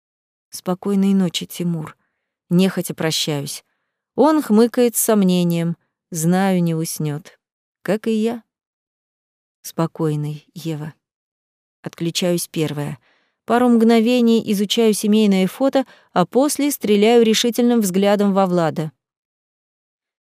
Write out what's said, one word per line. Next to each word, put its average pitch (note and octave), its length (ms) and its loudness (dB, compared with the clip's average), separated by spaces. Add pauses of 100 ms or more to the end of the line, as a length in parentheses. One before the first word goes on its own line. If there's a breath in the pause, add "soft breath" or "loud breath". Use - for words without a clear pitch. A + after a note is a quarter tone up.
(500)
«Спокойной G3 640 -2
ночи, F#3 320 -2
Тимур». E3+ 500 -8 (540)
Нехотя F3+ 460 0
прощаюсь. D3+ 680 -4 (520)
Он D4+ 260 2
хмыкает A#3 540 2
с - 40 -4
сомнением. F3 760 0 (340)
Знаю, F3+ 520 0
не E3 120 -2
уснёт. D#3 640 -8 (440)
Как G#3 240 -4
и A3+ 40 0
я. A3 320 -2 (1160)
«Спокойной, D3+ 920 -6
Ева». D#3 400 -12 (880)
Отключаюсь E3+ 680 -4
первая. D3 520 -6 (500)
Пару A#3+ 180 2
мгновений A3+ 840 4
изучаю G#3+ 420 0
семейное G3+ 540 2
фото, C4+ 400 0 (260 soft breath)
а F3 140 2
после C#4+ 420 0
стреляю A3 540 4
решительным A#3+ 580 2
взглядом G3+ 500 0
во G3 140 2
Влада. D#3+ 460 -2 (1400)